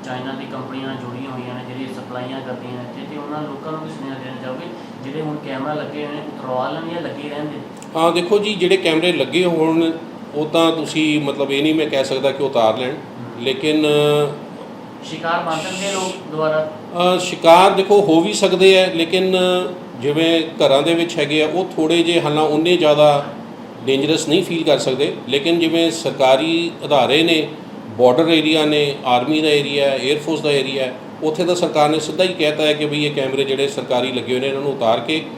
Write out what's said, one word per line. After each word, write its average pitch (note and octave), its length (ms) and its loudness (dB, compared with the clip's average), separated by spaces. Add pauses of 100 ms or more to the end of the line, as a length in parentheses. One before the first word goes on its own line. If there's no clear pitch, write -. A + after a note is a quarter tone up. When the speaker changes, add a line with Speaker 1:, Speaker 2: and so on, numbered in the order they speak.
Speaker 1:
ਚਾਈਨਾ B2+ 280 -8
ਦੀ C3+ 200 -10
ਕੰਪਨੀਆਂ C3 340 -10
ਨਾਲ C3+ 100 -8
ਜੁੜੀਆਂ B2 340 -10
ਹੋਈਆਂ B2 240 -10
ਨੇ, A#2 140 -10
ਜਿਹੜੀਆਂ B2+ 260 -10
ਸਪਲਾਈਆਂ B2+ 460 -10
ਕਰਦੀਆਂ B2+ 320 -10
ਨੇ B2 60 -10
ਇੱਥੇ, C3+ 360 -12
ਤੇ - 20 -10
ਉਹਨਾਂ D3 260 -8
ਲੋਕਾਂ C#3+ 300 -10
ਨੂੰ D#3 80 -8
ਕੀ D#3 80 -10
ਸੁਨੇਹਾ C3+ 260 -10
ਦੇਣਾ C3 280 -12
ਚਾਹੋਗੇ B2+ 240 -8 (380)
ਜਿਹੜੇ C#3+ 160 -8
ਹੁਣ D3+ 160 -6
ਕੈਮਰਾ C3+ 380 -6
ਲੱਗੇ D3 320 -8
ਹੋਏ C#3+ 80 -8
ਨੇ D3 60 -8
ਉਤਰਵਾ B2+ 500 -6
ਲੈਣ E3 180 -8
ਜਾਂ E3+ 140 -6
ਲੱਗੇ C#3+ 260 -10
ਰਹਿਣ D3 160 -8
ਦੇਣ? D3 160 -8 (360)
Speaker 2:
ਹਾਂ E3 160 4
ਦੇਖੋ F3 260 0
ਜੀ G#3 160 0
ਜਿਹੜੇ F3+ 220 2
ਕੈਮਰੇ E3 360 2
ਲੱਗੇ D3 320 0
ਹੋਣ E3 460 2 (440)
ਉਹ D3+ 120 -2
ਤਾਂ E3 260 4
ਤੁਸੀਂ D#3 480 0
ਮਤਲਬ C#3 320 -2
ਇਹ C#3 100 0
ਨਹੀਂ D#3 120 2
ਮੈਂ D#3 120 0
ਕਹਿ C3+ 180 0
ਸਕਦਾ C3+ 280 0
ਕਿ C#3+ 100 -4
ਉਤਾਰ A#2+ 360 2
ਲੈਣ, B2+ 120 -2
Speaker 1:
ਹਮ। - 540 -10
Speaker 2:
ਲੇਕਿਨ D3+ 420 0 (1160)
Speaker 1:
ਸ਼ਿਕਾਰ E3 380 -4
ਬਣ D#3+ 140 -4
ਸਕਦੇ F#3 320 -6
ਆ G3 40 -4
ਲੋਕ F3+ 380 -8
ਦੁਬਾਰਾ? D#3 420 -2 (440)
Speaker 2:
ਅ, - 20 -2
ਸ਼ਿਕਾਰ F3 520 8
ਦੇਖੋ G3 300 4
ਹੋ D#3+ 200 6
ਵੀ G3+ 120 0
ਸਕਦੇ F#3 500 6
ਆ, F3+ 120 4
ਲੇਕਿਨ F#3 420 0 (640)
ਜਿਵੇਂ D#3+ 420 2
ਘਰਾਂ C#3+ 400 4
ਦੇ E3+ 120 2
ਵਿੱਚ E3+ 240 -2
ਹੈਗੇ D3+ 240 2
ਆ D#3 40 2
ਉਹ E3+ 180 -2 (120)
ਥੋੜ੍ਹੇ E3 260 2
ਜਿਹੇ E3+ 180 4
ਹਾਲਾਂ D3+ 220 0
ਉਨੇ D#3 340 2
ਜ਼ਿਆਦਾ D3 500 4 (580)
ਡੇਂਜਰਸ C#3+ 440 0
ਨਹੀਂ F3 160 4
ਫੀਲ E3 200 -4
ਕਰ D3+ 140 4
ਸਕਦੇ, C#3 380 -2 (120)
ਲੇਕਿਨ E3 300 2
ਜਿਵੇਂ E3 320 2
ਸਰਕਾਰੀ D#3+ 800 0 (140)
ਅਦਾਰੇ C#3+ 380 4
ਨੇ D#3 260 2 (500)
ਬਾਰਡਰ B2+ 300 6
ਏਰੀਆ D#3 360 4
ਨੇ, D3 400 0
ਆਰਮੀ C3+ 380 2
ਦਾ D#3 60 2
ਏਰੀਆ C#3+ 420 2
ਹੈ, C3+ 80 -2
에ਅਰ C3+ 200 0
ਫੋਰਸ D3 220 -4
ਦਾ D3 100 -2
ਏਰੀਆ C3+ 320 0
ਹੈ, B2 120 -6 (280)
ਉੱਥੇ D#3 220 -2
ਤਾਂ F3 100 2
ਸਰਕਾਰ D3+ 340 2
ਨੇ D#3 120 2
ਸਿੱਧਾ D#3+ 240 -2
ਹੀ F3+ 100 -2
ਕਹਿ D3+ 220 0
ਤਾ D#3 60 -2
ਹੈ D3+ 100 4
ਕਿ D3+ 140 0
ਬਈ D3 180 -2
ਇਹ D3 100 -2
ਕੈਮਰੇ C3+ 300 0
ਜਿਹੜੇ C3+ 240 0
ਸਰਕਾਰੀ B2+ 440 -2
ਲੱਗੇ A#2 200 -4
ਹੋਏ B2+ 80 0
ਨੇ, C3+ 80 -2
ਇਹਨਾਂ C3+ 140 -4
ਨੂੰ C#3 100 -2
ਉਤਾਰ B2 280 2
ਕੇ D#3 220 -2 (160)